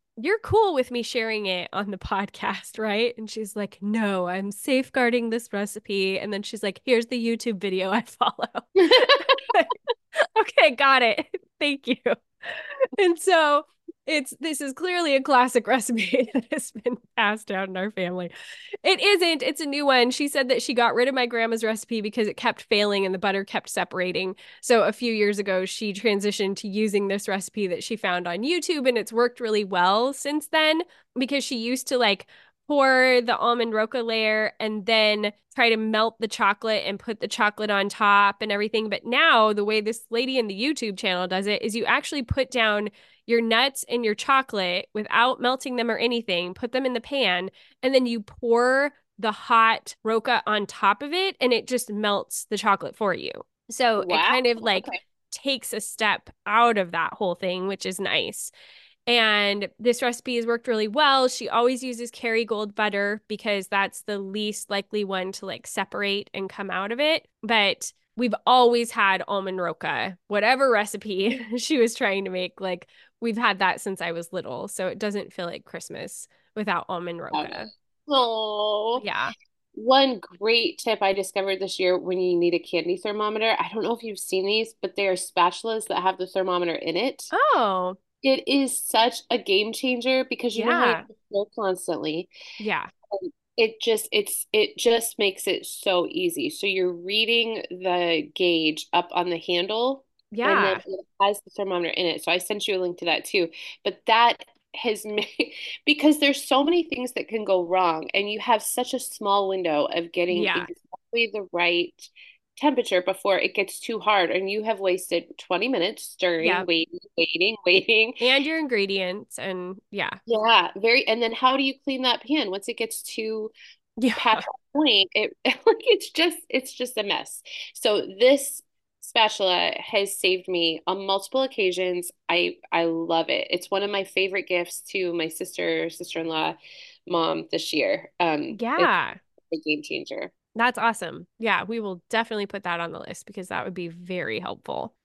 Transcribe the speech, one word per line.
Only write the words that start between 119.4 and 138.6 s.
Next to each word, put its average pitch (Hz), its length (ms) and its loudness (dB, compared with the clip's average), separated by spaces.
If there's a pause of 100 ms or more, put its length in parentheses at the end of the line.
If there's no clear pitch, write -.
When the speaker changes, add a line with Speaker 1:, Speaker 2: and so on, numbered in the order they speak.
Speaker 1:
yeah. 196 180 -4 (180)
Speaker 2:
Yeah, 220 480 4
very. 226 320 2
And 220 140 2
then 226 100 0
how 254 260 2
do 277 60 2
you 269 100 0 (100)
clean 262 200 -4
that 240 180 2
pan 240 300 0
once 196 160 -6
it 233 100 -6
gets 226 240 -6
too 220 480 -6 (480)
Speaker 1:
Yeah. 226 180 2
Speaker 2:
past - 300 2
that - 320 -10
point? 262 380 4
It, - 240 -2
<laughs> - 60 -4
like, 427 340 2
it's - 320 2
just, 330 260 2 (120)
it's 254 240 -4
just 247 240 -8
a 214 60 -2
mess. - 380 -6 (320)
So 208 320 0 (140)
this 269 420 4 (380)
spatula 190 800 0
has 202 420 -4
saved 185 300 0
me 165 360 0
on 196 200 -4
multiple 196 380 0
occasions. 185 680 -2 (160)
I, 175 300 0 (160)
I 170 100 2
love 165 460 0
it. - 200 -2
It's - 220 -4
one 196 120 0
of 202 60 -2
my 196 140 -2
favorite 185 440 -4
gifts 175 420 -4
to 180 240 -4
my 165 160 -2
sister, 165 600 -4
sister-in-law, 165 640 -6 (520)
mom 165 440 -2
this 165 220 -4
year. 113 460 -2
Um, 156 240 0
it's - 180 -8